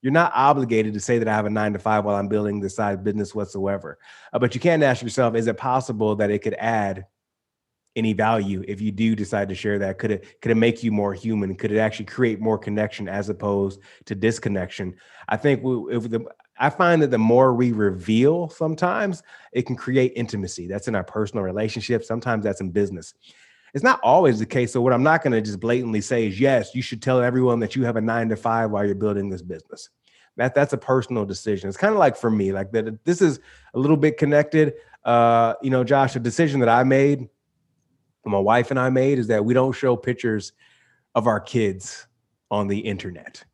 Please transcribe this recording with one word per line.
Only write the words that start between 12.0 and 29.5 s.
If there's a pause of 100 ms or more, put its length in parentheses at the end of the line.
create
more
connection
as
opposed (260)
to
disconnection? (320)
I
think
we,
if
the, (320)
I
find
that
the
more
we
reveal,
sometimes (300)
it
can
create
intimacy.
That's
in
our
personal
relationships.
Sometimes
that's
in
business. (580)
It's
not
always
the
case.
So
what
I'm
not
gonna
just
blatantly
say
is,
"Yes,
you
should
tell
everyone
that
you
have
a
nine-to-five
while
you're
building
this
business." (460)